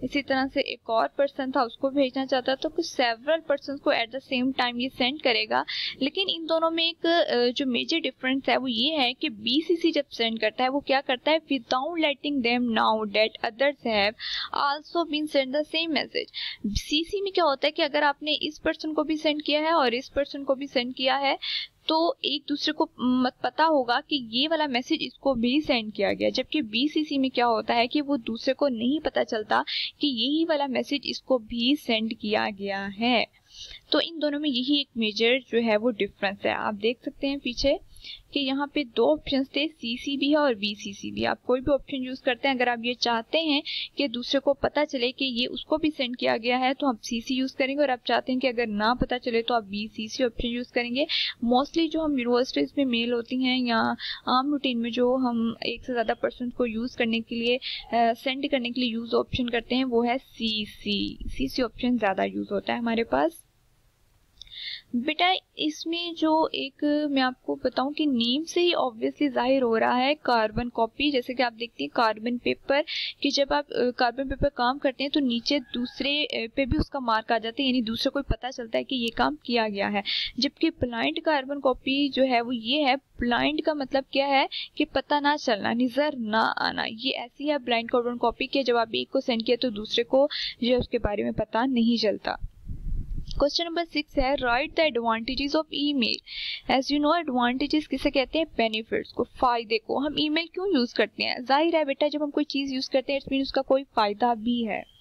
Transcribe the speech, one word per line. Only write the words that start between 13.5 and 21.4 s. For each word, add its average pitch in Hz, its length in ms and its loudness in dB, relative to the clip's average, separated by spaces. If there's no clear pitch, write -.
others 269 360 0
have 214 280 2
also 302 560 0
been 302 220 -2
sent 262 200 2
the 302 200 -2
same 330 160 -2
message। - 400 -2
सीसी 330 540 -2
में 392 120 -4
क्या 349 100 2
होता 277 240 2
है 311 40 -2
कि 320 100 -2
अगर 294 220 0
आपने 294 280 0
इस - 280 -4
person 311 340 -4
को 302 100 0
भी 311 140 -2
send 302 240 0
किया 302 200 0
है 320 100 2
और 269 220 4
इस 247 160 -6
person 277 340 -4
को 269 120 2
भी 277 120 -6
send 254 260 -2
किया 262 220 0
है 277 220 0